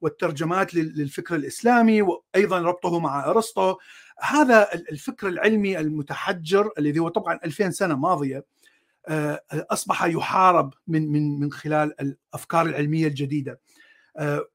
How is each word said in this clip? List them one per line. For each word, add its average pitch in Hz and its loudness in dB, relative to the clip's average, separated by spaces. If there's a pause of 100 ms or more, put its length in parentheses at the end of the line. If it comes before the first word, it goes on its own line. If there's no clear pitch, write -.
والترجمات 165 -2
لل-، 160 -2
للفكر 151 -6
الإسلامي، 220 4
وأيضا 185 0
ربطه 175 0
مع 143 -2
أرسطو. 190 0 (440)
هذا 240 6
ال-، 170 -10
الفكر 175 -8
العلمي 196 -2
المتحجر 160 -2
الذي 147 0
هو 165 0
طبعا 165 -4
ألفين 175 -2
سنة 165 -2
ماضية، 143 -2 (640)
آه، 151 -2 (120)
أصبح - -4
يحارب 170 2 (140)
من، 156 0
من، 147 0
من 143 -2
خلال 151 -2
الأفكار 143 -2
العلمية 156 0
الجديدة. 139 -4 (560)
آه، 147 -4